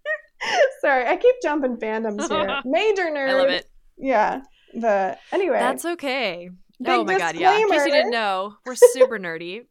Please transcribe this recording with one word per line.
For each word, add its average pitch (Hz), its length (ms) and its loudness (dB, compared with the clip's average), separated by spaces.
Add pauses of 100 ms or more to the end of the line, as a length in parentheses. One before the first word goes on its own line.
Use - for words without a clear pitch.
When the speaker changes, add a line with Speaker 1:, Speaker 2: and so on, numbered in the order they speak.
(800)
Speaker 1:
Sorry, 262 260 2
I 320 100 0
keep 494 240 4
jumping 285 360 -2
fandoms 220 520 -4
here. 294 320 -2
Speaker 2:
<laughs> - 40 -8
Speaker 1:
Major 381 400 0
nerd. 294 240 -4
Speaker 2:
I 262 60 2
love 269 160 4
it. - 200 -4 (260)
Speaker 1:
Yeah, 262 440 0 (400)
but 202 400 0 (100)
anyway. 311 300 0
Speaker 2:
That's 262 240 -2
okay. 254 680 -6 (300)
Speaker 1:
Big 254 100 -8
Speaker 2:
Oh 240 140 2
my 381 120 0
God, 339 200 -2
yeah. 370 180 4
In 427 60 2
case 440 80 2
you 370 60 2
Speaker 1:
disclaimer. 294 220 2
Speaker 2:
didn't 339 140 2
know, 208 440 -2 (120)
we're 247 80 -8
super 247 460 4
nerdy. 175 500 -10